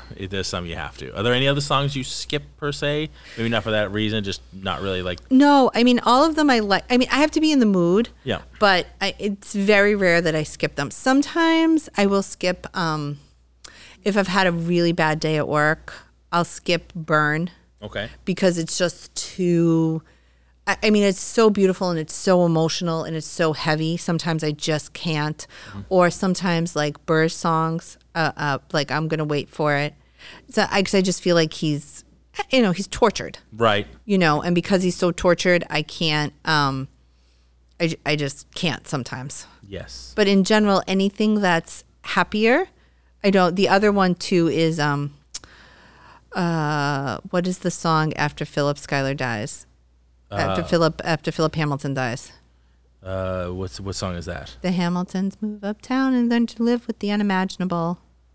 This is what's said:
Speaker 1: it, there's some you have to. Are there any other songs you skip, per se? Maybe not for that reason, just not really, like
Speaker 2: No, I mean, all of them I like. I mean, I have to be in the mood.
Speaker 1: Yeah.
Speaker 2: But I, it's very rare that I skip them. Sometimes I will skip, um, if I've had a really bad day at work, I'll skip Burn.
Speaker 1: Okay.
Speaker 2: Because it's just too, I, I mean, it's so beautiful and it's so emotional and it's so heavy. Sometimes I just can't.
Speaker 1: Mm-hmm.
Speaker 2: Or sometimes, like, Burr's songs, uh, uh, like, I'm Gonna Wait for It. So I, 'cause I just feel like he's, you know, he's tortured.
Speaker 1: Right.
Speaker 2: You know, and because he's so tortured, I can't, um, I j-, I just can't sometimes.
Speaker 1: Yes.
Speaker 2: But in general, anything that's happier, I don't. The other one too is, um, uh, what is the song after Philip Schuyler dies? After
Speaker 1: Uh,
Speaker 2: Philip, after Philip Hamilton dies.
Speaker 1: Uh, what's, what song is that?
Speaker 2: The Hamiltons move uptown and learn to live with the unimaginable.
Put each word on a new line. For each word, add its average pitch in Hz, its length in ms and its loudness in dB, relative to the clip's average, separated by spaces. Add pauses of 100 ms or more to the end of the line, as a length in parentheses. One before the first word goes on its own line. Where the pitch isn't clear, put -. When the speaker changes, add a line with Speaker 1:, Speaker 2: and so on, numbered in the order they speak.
(160)
Speaker 1:
it, 92 140 -8
there's 95 180 -4
some 87 180 -6
you 82 80 -10
have 78 240 -10
to. - 180 -12
Are 98 60 -4
there 120 100 2
any 127 140 2
other 143 140 2
songs 139 340 0
you 131 80 -4
skip, - 400 -6 (140)
per 147 160 -6
se? 147 380 -4 (280)
Maybe 117 100 -2
not 113 140 0
for 113 80 -4
that 104 220 0
reason, 107 320 -2
just 98 160 -6 (120)
not 92 300 -6
really, 92 200 -2
like 90 180 -6 (100)
Speaker 2:
No, 269 420 6
I 233 120 2
mean, 247 160 4
all 254 240 4
of 320 100 2
them 302 160 2
I 240 80 4
like. 196 320 0
I 247 60 2
mean, 254 160 2
I 254 60 0
have 311 140 4
to 330 80 0
be 311 120 4
in 277 80 4
the 226 60 4
mood. 190 420 2 (160)
Speaker 1:
Yeah. 104 160 -2 (180)
Speaker 2:
But 190 300 4 (120)
I, 196 200 -2
it's 202 340 -6
very 202 400 4
rare 180 260 4
that 160 140 0
I 156 80 0
skip - 320 -4
them. 143 160 -4
Sometimes 320 1080 2
I 202 100 2
will 196 180 2
skip, - 420 -4 (100)
um, 151 420 -4 (840)
if 202 140 0
I've 190 120 0
had 185 200 2
a 170 40 0
really 170 400 0
bad 156 280 0
day 156 160 0
at 147 100 0
work, 151 480 0 (380)
I'll 170 120 0
skip - 500 -4
Burn. 156 560 0 (320)
Speaker 1:
Okay. 104 260 -8 (160)
Speaker 2:
Because 180 340 0
it's 165 200 -4
just - 380 -4
too, 165 840 0 (640)
I, 196 180 -2
I 220 60 4
mean, 208 120 4
it's 196 180 2
so 220 300 4
beautiful 190 400 2
and 165 80 -2
it's 156 160 -6
so 180 320 4
emotional 160 580 0
and 165 120 -6
it's 156 100 -8
so 160 260 0
heavy. 160 440 -2
Sometimes 165 480 -2
I 151 80 0
just 151 400 -4
can't. 151 520 -4 (260)
Speaker 1:
Mm-hmm. 101 180 -12
Speaker 2:
Or 180 220 6
sometimes, 175 680 -2
like, 151 300 -4
Burr's 160 280 2
songs, 165 640 -2 (160)
uh, 160 220 0
uh, 143 220 -2 (140)
like, 143 180 0
I'm 156 180 -2
Gonna 156 160 -2
Wait 147 240 -2
for 151 280 0
It. 147 180 -2 (560)
So 208 200 0
I, 202 120 0
'cause 190 120 -2
I 196 60 4
just 185 220 0
feel 175 140 2
like 160 180 2
he's, 151 500 -6 (460)
you 262 100 4
know, 190 120 4
he's 190 160 -4
tortured. - 500 -2 (140)
Speaker 1:
Right. 107 340 2 (180)
Speaker 2:
You 196 140 0
know, 151 240 2
and 175 120 0
because 180 280 2
he's 180 140 0
so 180 160 2
tortured, 175 580 2
I 156 120 -2
can't, 151 500 -2 (120)
um, 135 440 0 (920)
I 170 80 0
j-, 165 160 -6
I 151 120 -2
just - 380 -8
can't 151 320 -4
sometimes. 131 600 -8 (200)
Speaker 1:
Yes. - 500 -14
Speaker 2:
But 202 120 2
in 196 160 4
general, 208 420 4
anything 202 540 0
that's 175 440 -2 (180)
happier, 226 640 0 (580)
I 202 60 4
don't. 180 260 4
The 190 120 2
other 202 240 4
one 185 220 2
too 170 340 2
is, 160 300 0
um, 143 360 -2 (1200)
uh, 147 840 -2 (120)
what 180 160 -2
is 185 120 -2
the 175 120 -2
song 156 440 0
after 147 300 -4
Philip 143 340 -2
Schuyler 139 360 -2
dies? 120 520 -6 (640)
After 190 320 -2
Speaker 1:
Uh, - 40 -4
Speaker 2:
Philip, 165 380 0
after 160 280 -2
Philip 156 240 0
Hamilton 143 380 -2
dies. 127 380 -6 (680)
Speaker 1:
Uh, 92 460 -4
what's, 92 320 -8
what 95 160 -8
song 92 180 -4
is 85 120 -10
that? - 340 -12
Speaker 2:
The 180 120 -4
Hamiltons 180 680 -2
move 208 240 -8
uptown 262 500 -2
and 240 140 2
learn 233 200 2
to - 140 -6
live 240 240 0
with - 140 -8
the 208 100 -4
unimaginable. 185 880 -2 (360)